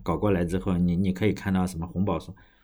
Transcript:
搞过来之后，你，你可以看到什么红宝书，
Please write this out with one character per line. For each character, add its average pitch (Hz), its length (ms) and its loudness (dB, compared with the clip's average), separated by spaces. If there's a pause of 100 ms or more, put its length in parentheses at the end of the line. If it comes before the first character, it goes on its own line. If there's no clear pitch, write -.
搞 85 120 0
过 104 140 2
来 87 160 2
之 87 140 -2
后， 92 180 0
你， 87 180 4
你 95 160 2
可 92 140 0
以 98 80 4
看 - 180 -4
到 92 140 2
什 87 140 -6
么 85 80 -6
红 90 180 -2
宝 87 140 0
书， - 140 -12 (300)